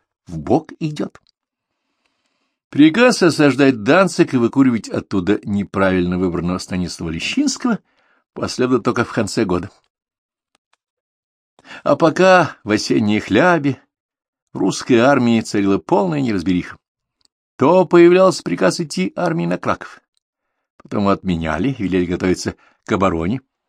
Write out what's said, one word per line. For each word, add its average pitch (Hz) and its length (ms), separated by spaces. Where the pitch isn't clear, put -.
в 82 120
бок 143 420
идет. 151 400
Приказ 160 520
осаждать 139 600
Данциг 165 520
и - 20
выкуривать 120 520
оттуда 104 560
неправильно 92 760
выбранного 87 400
Станислава 87 520
Лещинского 247 680
последовал 127 500
только 117 220
в - 80
конце 110 320
года. 90 260
А 143 120
пока 170 680
в 104 60
осенней 107 500
хлябе 143 600
в - 60
русской - 400
армии 120 420
царила 98 380
полная 175 420
неразбериха. 92 560
То 170 280
появлялся 175 580
приказ 175 380
идти 185 340
армии 170 300
на 175 140
Краков. - 420
Потом 101 260
отменяли, 90 680
велели 90 280
готовиться 90 500
к 113 60
обороне. 92 500